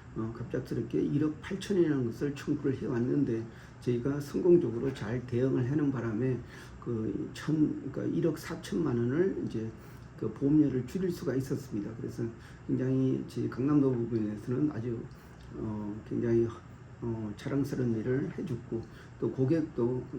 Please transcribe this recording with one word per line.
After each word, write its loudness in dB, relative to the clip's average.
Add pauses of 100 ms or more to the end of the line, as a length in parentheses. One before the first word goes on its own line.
(160)
어, -4
갑작스럽게 -2
일억 2
팔천 -2
이라는 4
것을 -2
청구를 0
해왔는데, 2 (360)
저희가 0
성공적으로 4
잘 -4
대응을 2
하는 4
바람에 0 (400)
그 -2
천, 2
그러니까 -4 (120)
일억 2
사천만 -2
원을 2
이제 -4 (480)
그 -2
보험료를 4
줄일 -2
수가 -2
있었습니다. -4
그래서 -6 (440)
굉장히 2
저희 -2
강남노부부에서는 2
아주, -4 (560)
어, -4 (120)
굉장히, 4 (540)
어, -2
자랑스러운 0
일을 0
해줬고, -4 (380)
또 2
고객도 2 (160)